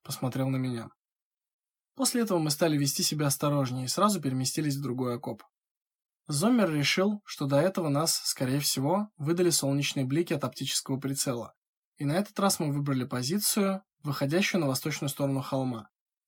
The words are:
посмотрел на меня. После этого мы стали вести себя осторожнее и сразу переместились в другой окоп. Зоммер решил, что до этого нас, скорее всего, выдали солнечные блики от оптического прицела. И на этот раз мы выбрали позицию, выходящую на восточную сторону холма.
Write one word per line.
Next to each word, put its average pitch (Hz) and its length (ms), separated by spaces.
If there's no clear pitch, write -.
посмотрел 131 460
на 131 60
меня. 123 320
После 247 240
этого 208 160
мы 156 120
стали 156 280
вести 143 240
себя 151 240
осторожнее 135 600
и - 20
сразу 196 320
переместились 135 560
в 139 60
другой 123 340
окоп. 127 260
Зоммер 190 420
решил, 180 540
что - 220
до 139 100
этого 175 320
нас, 147 360
скорее 135 360
всего, 156 560
выдали 170 340
солнечные 139 560
блики 165 260
от 143 120
оптического 135 560
прицела. 135 540
И 147 80
на 143 80
этот 202 260
раз 196 220
мы 156 100
выбрали 143 320
позицию, 190 800
выходящую 151 560
на 147 80
восточную 143 400
сторону 135 320
холма. 127 480